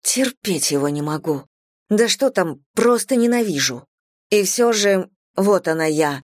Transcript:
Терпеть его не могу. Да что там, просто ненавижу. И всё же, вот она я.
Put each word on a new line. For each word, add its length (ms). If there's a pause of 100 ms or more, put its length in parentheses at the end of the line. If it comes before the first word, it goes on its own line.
Терпеть 680
его 180
не 140
могу. 400 (440)
Да 200
что 240
там, 420
просто 420
ненавижу. 720 (460)
И 120
всё 300
же, 340 (280)
вот 320
она 180
я. 440